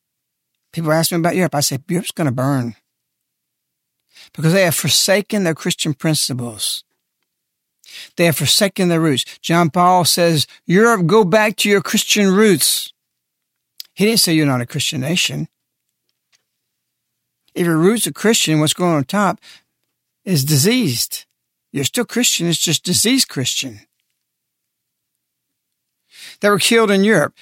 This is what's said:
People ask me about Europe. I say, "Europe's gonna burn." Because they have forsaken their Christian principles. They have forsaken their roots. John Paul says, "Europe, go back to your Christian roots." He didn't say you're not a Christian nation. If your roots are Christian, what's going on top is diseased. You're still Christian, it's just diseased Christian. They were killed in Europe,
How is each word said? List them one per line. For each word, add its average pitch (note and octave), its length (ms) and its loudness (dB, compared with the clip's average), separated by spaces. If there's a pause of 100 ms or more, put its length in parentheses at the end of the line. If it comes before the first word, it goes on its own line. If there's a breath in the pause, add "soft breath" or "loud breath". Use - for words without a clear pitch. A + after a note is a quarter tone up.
(720)
People D#3+ 220 -4
ask D#3+ 180 0
me F3+ 60 -2
about E3 180 0
Europe. F3+ 200 0
I D3 60 -2
say, C#3 180 -2 (100)
"Europe's F3 220 -4
gonna D#3 200 -2
burn." B2+ 460 -2 (1600 loud breath)
Because D#3 180 0
they F#3+ 120 4
have E3 120 0
forsaken G3 680 0
their E3 120 0
Christian - 400 -4
principles. B2 880 -6 (1300 loud breath)
They E3+ 100 2
have D#3+ 100 2
forsaken F#3 520 0
their E3 120 2
roots. D3 240 0 (160 loud breath)
John E3+ 300 0
Paul F3+ 340 2
says, E3 420 2 (200 loud breath)
"Europe, G3+ 400 4
go G#3 180 4
back G#3+ 320 0
to - 120 -2
your G3+ 120 2
Christian G3+ 500 0
roots." F#3+ 640 2 (1000)
He F#3+ 100 -2
didn't A3 160 2
say E3+ 140 0
you're D#3 100 2
not C3 160 0
a A#2+ 60 -6
Christian D#3+ 340 -6
nation. D#3 480 -4 (2000)
If F3+ 100 -2
your E3 140 2
roots G3+ 280 2
are D3 60 -6
Christian, E3 480 0
what's D3+ 140 0
going F3 220 0
on C#3 80 0
top G3 360 -2 (840 loud breath)
is D3+ 200 0
diseased. D#3 800 -2 (480)
You're C#3 120 -4
still A#3+ 200 -4
Christian, A3+ 440 -2
it's D#3+ 100 0
just - 260 -2
diseased A3+ 440 0
Christian. A#2+ 580 -8 (2500 loud breath)
They G#3 100 2
were G3+ 80 2
killed A3+ 320 2
in G3 120 4
Europe, G3 400 2